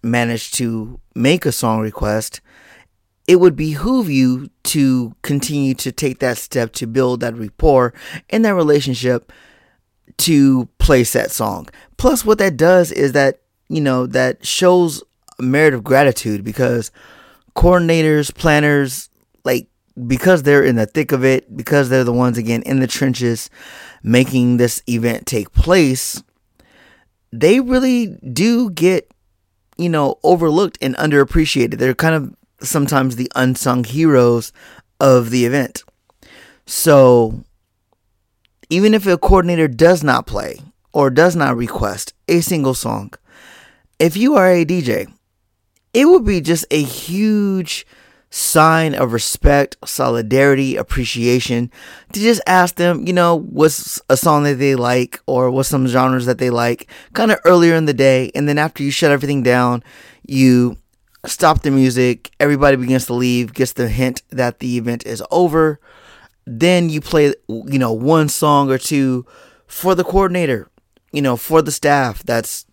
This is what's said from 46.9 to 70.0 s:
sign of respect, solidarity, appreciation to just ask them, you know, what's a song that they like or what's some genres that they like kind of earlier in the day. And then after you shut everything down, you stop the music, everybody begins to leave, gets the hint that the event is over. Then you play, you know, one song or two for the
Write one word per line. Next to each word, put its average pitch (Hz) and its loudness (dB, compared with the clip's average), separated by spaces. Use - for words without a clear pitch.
sign 160 2
of 120 -2
respect, 143 0
solidarity, 131 0
appreciation 120 -4
to 202 -10
just 220 2
ask 180 0
them, 175 -2
you 175 -4
know, 170 2
what's - -2
a 131 4
song 147 0
that 143 0
they 135 0
like 123 -2
or 127 0
what's 131 -2
some 131 0
genres 127 0
that 123 -2
they 127 -2
like 120 -2
kind 220 0
of 202 2
earlier 170 6
in 160 0
the 147 0
day. 131 2
And 147 -2
then 147 0
after 151 -4
you 139 -4
shut 147 0
everything 143 0
down, 123 0
you 127 2
stop 156 0
the 147 -4
music, 127 0
everybody 143 2
begins 127 -2
to - -8
leave, 123 -2
gets 127 -4
the 117 -4
hint 127 -2
that 123 -4
the 123 -6
event 120 -8
is 110 -10
over. 160 0
Then 170 0
you 151 -4
play, 147 0
you 127 -6
know, 123 0
one 147 0
song 143 0
or 131 0
two 131 -4
for 185 -2
the 175 0